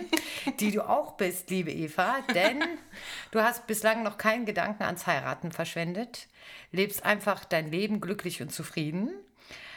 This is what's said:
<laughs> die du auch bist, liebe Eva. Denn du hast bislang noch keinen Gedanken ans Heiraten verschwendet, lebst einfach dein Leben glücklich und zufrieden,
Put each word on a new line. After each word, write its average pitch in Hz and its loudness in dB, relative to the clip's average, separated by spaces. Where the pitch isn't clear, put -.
<laughs> - -4
die 208 4
du 202 0
auch 285 2
bist, 180 -2
liebe 180 0
Eva. 180 0
Denn 226 4
du 220 4
hast 226 2
bislang 220 2
noch 208 -4
keinen 220 2
Gedanken 208 0
ans 175 -2
Heiraten 135 0
verschwendet, 170 -4
lebst 196 0
einfach 202 2
dein 160 0
Leben 208 0
glücklich 180 -4
und 151 -4
zufrieden, 165 -2